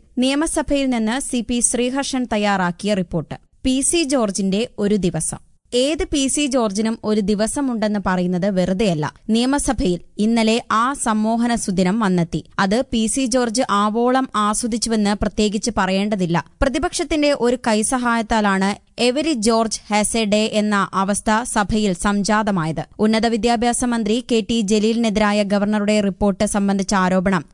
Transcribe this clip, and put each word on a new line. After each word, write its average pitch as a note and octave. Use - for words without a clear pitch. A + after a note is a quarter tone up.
നിയമസഭയിൽ C#4
നിന്ന് A#3
സി B3
പി A#3+
ശ്രീഹർഷൻ B3+
തയ്യാറാക്കിയ G3+
റിപ്പോർട്ട്. F3
പി C4
സി E4+
ജോർജിന്റെ G#3+
ഒരു G3+
ദിവസം. E3+
ഏത് C#4+
പി C#4
സി D4
ജോർജിനും A3+
ഒരു G#3+
ദിവസമുണ്ടെന്ന് G#3+
പറയുന്നത് F3+
വെറുതെയല്ല. F3+
നിയമസഭയിൽ A#3+
ഇന്നലെ A3
ആ A#3+
സമ്മോഹന A3+
സുദിനം F#3
വന്നെത്തി. F3+
അത് G3
പി A3+
സി C4+
ജോർജ് A#3+
ആവോളം A#3
ആസ്വദിച്ചുവെന്ന് G#3+
പ്രത്യേകിച്ച് G#3+
പറയേണ്ടതില്ല. F#3+
പ്രതിപക്ഷത്തിന്റെ D4
ഒരു A#3+
കൈസഹായത്താലാണ് A3
"Every B3+
George A3+
has G#3
a A3+
day" G#3+
എന്ന G#3
അവസ്ഥ G3
സഭയിൽ G#3+
സംജാതമായത്. G3+
ഉന്നത A3
വിദ്യാഭ്യാസ A#3
മന്ത്രി A#3
കെ A#3
ടി A3+
ജലീലിനെതിരായ G#3+
ഗവർണറുടെ G#3
റിപ്പോർട്ട് G3+
സംബന്ധിച്ച G3
ആരോപണം F#3